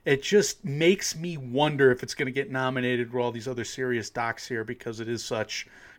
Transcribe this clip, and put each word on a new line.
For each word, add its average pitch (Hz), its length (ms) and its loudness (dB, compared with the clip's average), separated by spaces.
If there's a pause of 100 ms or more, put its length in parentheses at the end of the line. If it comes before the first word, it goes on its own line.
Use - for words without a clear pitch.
It 139 180 4
just 202 420 2
makes 165 520 2
me 170 200 -8
wonder 135 540 4
if 123 100 0
it's - 140 -8
gonna 131 160 -2
get 135 180 -4
nominated 127 640 0
with 123 80 0
all 120 100 0
these 113 160 -8
other 120 180 -4
serious 123 440 -2
docs 117 380 -4
here 113 160 -4
because 113 380 -8
it 110 80 -8
is 117 140 -4
such - 440 -4 (320)